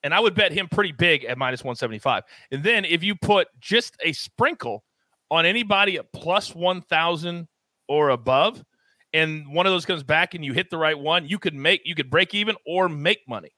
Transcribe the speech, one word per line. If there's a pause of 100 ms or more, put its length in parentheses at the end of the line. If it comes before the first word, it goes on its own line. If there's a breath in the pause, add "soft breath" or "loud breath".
and
I
would
bet
him
pretty
big
at
minus
one
seventy-five. (300 loud breath)
And
then
if
you
put (100)
just
a
sprinkle (440)
on
anybody
at
plus
one
thousand (400)
or
above, (500)
and
one
of
those
comes
back
and
you
hit
the
right
one,
you
could
make,
you
could
break
even (100)
or
make (100)
money.